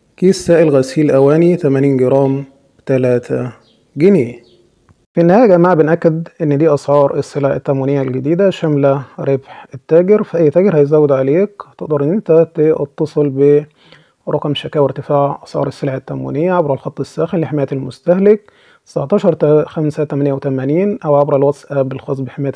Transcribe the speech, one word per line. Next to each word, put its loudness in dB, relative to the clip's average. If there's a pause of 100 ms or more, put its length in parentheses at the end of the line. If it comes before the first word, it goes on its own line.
(160)
كيس 0
سائل 4
غسيل 0
أواني 4
تمانين 0
جرام 0 (420)
تلاتة -2 (440)
جنيه. 2 (680)
في 0
النهاية 4
يا 6
جماعة 4
بنأكد 0 (140)
إن 0
دي 2
أسعار 0
السلع -4
التموينية -2
الجديدة -2
شاملة 0 (160)
ربح -6
التاجر، 2
فأي 0
تاجر 2
هيزود 2
عليك -2 (160)
تقدر -4
إن -2
أنت 2
تتصل 0 (640)
برقم -4
شكاوى -2
ارتفاع -2
أسعار -6
السلع -6
التموينية -6
عبر 0
الخط -8
الساخن -6
لحماية -2
المستهلك 0 (340)
تسعتاشر 0
خمسة -4
تمانية -2
وتمانين -4
أو 0
عبر 2
الواتساب -2
الخاص -8
بحماية -8